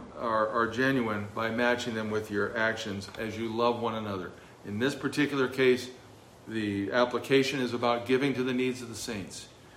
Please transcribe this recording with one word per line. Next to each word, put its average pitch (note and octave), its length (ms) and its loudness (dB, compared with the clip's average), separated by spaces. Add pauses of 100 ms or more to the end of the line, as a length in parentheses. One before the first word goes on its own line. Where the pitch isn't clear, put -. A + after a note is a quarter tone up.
(200)
are, A2 300 2
are A#2 180 2
genuine A2 680 0
by A2+ 180 -2
matching A#2+ 420 2
them A2 160 -4
with G#2+ 220 -2
your G2+ 260 0
actions A2 520 -2 (100)
as A2 180 -6
you A2+ 100 -4
love A#2 340 2
one A2+ 140 -2
another. G2+ 360 -6 (340)
In G#2 140 -4
this C#3+ 160 2
particular C#3+ 520 0
case, B2+ 420 4 (580)
the G#2 440 0
application C3 680 2
is A#2+ 140 0
about A#2+ 320 0
giving B2+ 280 2
to B2 100 0
the B2+ 100 0
needs B2 280 0
of A#2 80 -10
the A2 60 -10
saints. G2+ 520 -8 (300)